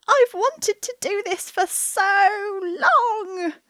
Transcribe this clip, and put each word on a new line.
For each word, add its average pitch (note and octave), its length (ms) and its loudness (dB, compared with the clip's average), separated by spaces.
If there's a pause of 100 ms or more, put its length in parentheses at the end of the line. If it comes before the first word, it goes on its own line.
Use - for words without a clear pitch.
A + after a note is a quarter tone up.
I've B4 260 4
wanted G#4+ 480 -2
to B4 180 -10
do G4+ 260 -4
this F#4 240 -6
for F#4 180 0
so G4+ 960 0
long. F#4+ 880 0 (160)